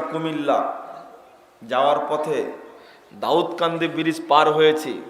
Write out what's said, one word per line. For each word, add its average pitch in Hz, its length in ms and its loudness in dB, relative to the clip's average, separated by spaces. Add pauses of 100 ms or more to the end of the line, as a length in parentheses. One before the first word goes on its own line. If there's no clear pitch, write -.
(120)
কুমিল্লা, 151 640 -2 (880)
যাওয়ার 135 340 2 (120)
পথে 151 420 -2 (640)
দাউদকান্দি 165 760 0
ব্রিজ 160 400 -2
পার 151 240 6
হয়েছি। 151 580 2